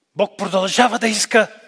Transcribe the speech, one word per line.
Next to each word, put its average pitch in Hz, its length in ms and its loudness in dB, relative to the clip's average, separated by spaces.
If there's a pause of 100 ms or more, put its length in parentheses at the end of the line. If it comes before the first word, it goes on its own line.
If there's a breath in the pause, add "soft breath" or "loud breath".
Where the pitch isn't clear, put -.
(160)
Бог 196 220 -4
продължава 196 600 0
да 226 100 -2
иска 214 600 0